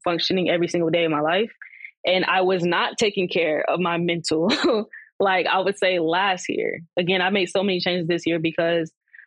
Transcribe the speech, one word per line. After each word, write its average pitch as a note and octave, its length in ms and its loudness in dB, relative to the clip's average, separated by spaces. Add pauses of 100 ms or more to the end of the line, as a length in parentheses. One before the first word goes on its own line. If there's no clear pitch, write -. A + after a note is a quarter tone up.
functioning F3 480 0
every E3+ 160 2
single E3 240 0
day E3+ 140 2
of D#3+ 60 0
my D3 100 0
life. F#3 300 0 (540)
And F#3 200 2
I F#3+ 160 2
was F#3 220 2
not F3+ 360 0
taking G3+ 280 0
care D#3+ 400 0
of D#3+ 120 0
my E3+ 180 0
mental. E3+ 520 0
<laughs> A#3 400 0 (300)
Like, F#3 260 2
I F#3+ 140 0
would F#3+ 180 0
say F#3 220 2
last F3+ 500 0
year, - 320 -4 (160)
again, F#3 240 2
I F3+ 80 2
made G3 160 2
so F#3+ 180 0
many F#3 160 0
changes F3 280 -2
this E3+ 180 -2
year E3 140 0
because E3 520 0 (360)